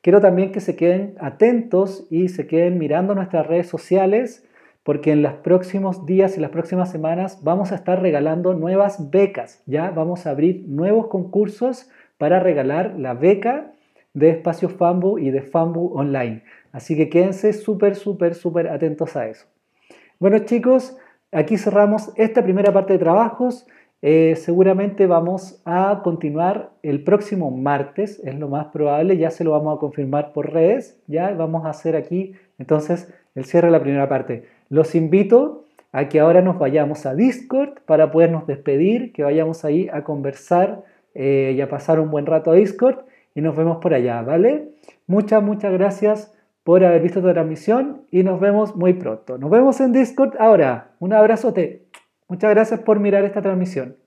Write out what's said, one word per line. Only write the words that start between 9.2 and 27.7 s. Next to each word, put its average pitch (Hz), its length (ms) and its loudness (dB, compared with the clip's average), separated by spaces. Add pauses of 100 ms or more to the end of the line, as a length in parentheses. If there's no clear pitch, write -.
¿ya? 156 240 -4
Vamos 170 380 -6
a - 20 -4
abrir 165 380 -2
nuevos 196 400 0
concursos 208 840 -4 (300)
para 165 200 2
regalar 156 600 -2
la 127 160 -6
beca 208 560 0 (420)
de 151 160 4
Espacio 165 400 -2
Fambu 180 480 0
y 135 140 -2
de 139 100 -2
Fambu 170 560 -4
Online. 131 460 -4 (280)
Así 147 240 -6
que 151 140 0
quédense 190 420 0
súper, 202 440 -2
súper, 175 400 -4
súper 170 320 -4
atentos 151 480 -6
a 120 120 -6
eso. - 200 -18 (720)
Bueno, 196 200 4
chicos, 240 580 0 (340)
aquí 156 260 0
cerramos 208 580 0
esta 220 280 2
primera 196 280 2
parte 190 220 2
de 185 60 2
trabajos. 226 680 0 (360)
Eh, 160 340 4
seguramente 190 720 2
vamos 175 580 -2
a 190 380 -2
continuar 170 680 -4 (140)
el 143 200 -4
próximo 185 460 0
martes, 139 720 -4